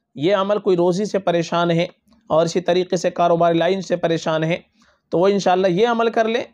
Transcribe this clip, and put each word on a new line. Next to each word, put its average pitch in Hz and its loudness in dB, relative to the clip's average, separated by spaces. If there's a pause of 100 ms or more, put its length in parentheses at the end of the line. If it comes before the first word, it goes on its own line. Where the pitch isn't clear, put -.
(180)
ये 156 0
अमल 202 0
कोई 202 0
रोज़ी 180 0
से 196 -4
परेशान 170 0
है 170 0 (400)
और 160 4
इसी 170 -2
तरीके 180 0
से 180 -2
कारोबारी 170 2
लाइन 185 0
से 180 -4
परेशान 165 -2
है, 165 -4 (480)
तो 165 -2
वो 180 4
इंशाअल्लाह 190 2
ये 196 2
अमल 233 0
कर 226 0
ले। 226 -4